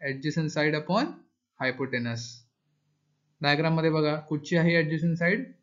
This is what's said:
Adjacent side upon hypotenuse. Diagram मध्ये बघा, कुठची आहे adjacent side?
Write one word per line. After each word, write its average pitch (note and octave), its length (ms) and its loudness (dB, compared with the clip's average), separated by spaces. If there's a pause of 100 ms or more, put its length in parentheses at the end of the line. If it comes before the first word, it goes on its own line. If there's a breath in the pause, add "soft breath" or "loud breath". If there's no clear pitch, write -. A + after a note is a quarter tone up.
Adjacent D3 520 -2
side D3+ 180 2
upon F3+ 300 0 (580)
hypotenuse. B2+ 580 -4 (1200)
Diagram D3+ 320 2
मध्ये D#3+ 160 4
बघा, D3+ 260 2
कुठची D3+ 400 -4
आहे E3+ 200 4
adjacent D#3+ 420 0
side? F#3+ 340 0 (120)